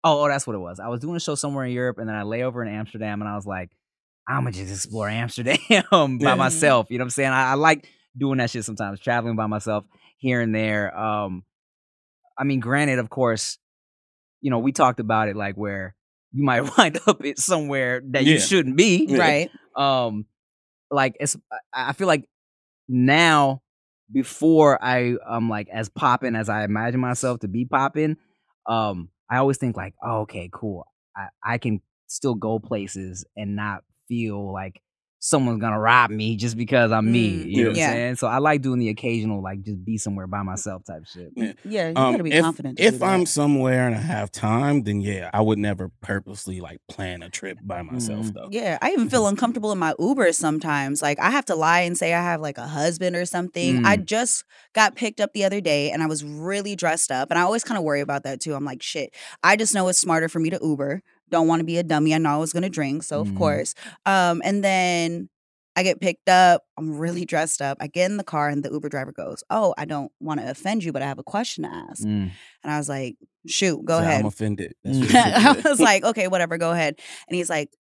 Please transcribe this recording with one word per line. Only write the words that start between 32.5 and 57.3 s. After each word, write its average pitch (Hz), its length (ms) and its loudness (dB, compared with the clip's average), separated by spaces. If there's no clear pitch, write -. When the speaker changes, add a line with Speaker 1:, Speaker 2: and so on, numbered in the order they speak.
Speaker 1:
places 95 680 -8
and 101 220 -6
not 104 260 -6
feel 104 460 -6
like 95 280 -12
someone's 123 400 0
gonna 107 200 -2
rob 117 320 6
me 107 260 -2
just 113 180 -2
because 117 380 4
I'm 110 180 2
me." 107 320 2
Speaker 3:
Mm. - 80 -8
Speaker 1:
You 110 120 4
know 113 80 4
what - 60 0
Speaker 3:
Yeah. 156 120 2
Speaker 1:
I'm 117 40 0
saying? 120 240 -2
So 123 100 -2
I 117 100 0
like 147 240 4
doing 127 180 -2
the 117 100 2
occasional, 107 520 -2
like, 95 220 -8
just 98 200 -8
be 110 140 -4
somewhere 98 300 -6
by 101 160 -4
myself 92 420 -8
type 80 220 -16
shit. 90 280 -18
Speaker 2:
Yeah. 113 180 -4
Speaker 3:
Yeah, 196 240 -4
you 165 80 -6
Speaker 2:
Um, 131 160 2
Speaker 3:
gotta 180 100 -2
be 156 80 -2
Speaker 2:
if, 160 120 6
Speaker 3:
confident 147 340 -4
to 165 60 2
Speaker 2:
if 208 100 6
Speaker 3:
do 127 60 -6
that. 180 60 0
Speaker 2:
I'm 185 200 4
somewhere 131 600 2
and 113 80 2
I 107 40 -2
have 107 320 -4
time, 127 520 2
then 101 180 0
yeah, 95 320 -4
I 104 80 2
would 107 160 4
never 95 320 -2
purposely, 98 600 -8
like, 85 160 -16
plan 90 360 -10
a 87 60 -18
trip - 340 -12
by 90 180 -8
myself, 110 460 -6
Speaker 1:
Mm-hmm. 104 80 -8
Speaker 2:
though. - 160 -14
Speaker 3:
Yeah, 196 300 -4
I 330 100 0
even 294 180 0
feel 233 180 4
uncomfortable 214 440 -2
in 190 80 -2
my 160 180 0
Uber 220 360 4
sometimes. 147 680 -2
Like, 147 180 0
I 190 120 2
have 277 140 0
to 185 100 0
lie 165 260 4
and 175 160 -2
say 170 160 0
I 170 80 2
have, 175 180 -2
like, 147 200 -8
a 120 80 -10
husband 170 480 -2
or 175 100 -2
something. 175 600 0
I 208 120 6
Speaker 1:
Mm. 185 80 -6
Speaker 3:
just 226 400 0
got 214 220 4
picked 220 240 -4
up 202 140 0
the 202 120 0
other 196 160 0
day 147 280 2
and 160 140 -2
I - 20 0
was 156 180 -2
really 190 520 -6
dressed 165 360 -2
up. 131 200 -2